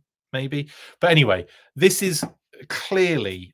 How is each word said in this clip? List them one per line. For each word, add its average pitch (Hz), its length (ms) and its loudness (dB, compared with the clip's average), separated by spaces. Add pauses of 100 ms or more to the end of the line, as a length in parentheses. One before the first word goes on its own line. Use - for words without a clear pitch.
(320)
maybe. 139 360 -8 (320)
But 170 120 4
anyway, 107 340 4 (300)
this 185 260 2
is 180 200 -2 (460)
clearly 123 840 -4